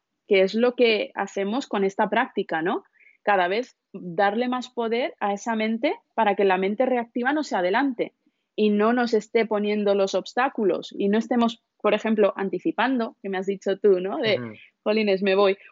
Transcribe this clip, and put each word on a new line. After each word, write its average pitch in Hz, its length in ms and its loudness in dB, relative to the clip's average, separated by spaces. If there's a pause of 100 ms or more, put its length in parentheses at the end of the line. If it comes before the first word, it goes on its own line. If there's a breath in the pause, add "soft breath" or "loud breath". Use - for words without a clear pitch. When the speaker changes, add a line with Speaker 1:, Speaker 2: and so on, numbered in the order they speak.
(260)
Speaker 1:
que 196 160 6
es 190 120 2
lo 247 200 2
que 226 400 2
hacemos 202 520 -4
con 202 180 -2
esta 196 240 0
práctica, 196 540 -2
¿no? 226 220 -4 (380 soft breath)
Cada 190 260 2
vez 226 280 -4 (160)
darle 202 560 -2
más 247 200 -4
poder 233 520 -4
a 202 120 -2
esa 214 240 -4
mente 226 400 -2 (180)
para 208 220 2
que 202 80 2
la 185 140 4
mente 202 280 0
reactiva 247 460 -2
no 302 100 0
se 254 140 -6
adelante 208 580 -2 (420)
y 214 140 2
no 208 220 2
nos 240 220 0
esté 220 320 0
poniendo 208 480 0
los 196 200 0
obstáculos 220 840 -2
y 202 100 0
no 208 100 2
estemos, 233 440 0 (180)
por 208 140 2
ejemplo, 214 420 2
anticipando, 208 840 -2
que 202 60 -10
me 190 100 -4
has 190 80 -6
dicho 196 320 -4
tú, 190 220 4
¿no? 196 180 -6
De, 220 220 0
Speaker 2:
Ujú. 117 120 -10 (300 loud breath)
Speaker 1:
"Jolines, 208 400 0
me 190 140 2
voy", 196 200 4 (160 loud breath)